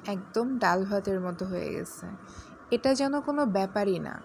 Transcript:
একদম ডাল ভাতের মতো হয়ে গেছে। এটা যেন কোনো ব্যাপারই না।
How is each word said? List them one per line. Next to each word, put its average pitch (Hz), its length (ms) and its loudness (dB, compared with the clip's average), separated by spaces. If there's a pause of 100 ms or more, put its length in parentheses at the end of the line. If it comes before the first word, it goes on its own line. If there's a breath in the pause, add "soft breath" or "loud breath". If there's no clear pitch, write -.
একদম 226 520 -2
ডাল 190 260 4
ভাতের 196 360 0
মতো 180 260 -4
হয়ে 180 260 -2
গেছে। - 340 -8 (640 loud breath)
এটা 262 240 4
যেন 277 260 2
কোনো 294 260 2
ব্যাপারই 196 520 2
না। 147 260 -8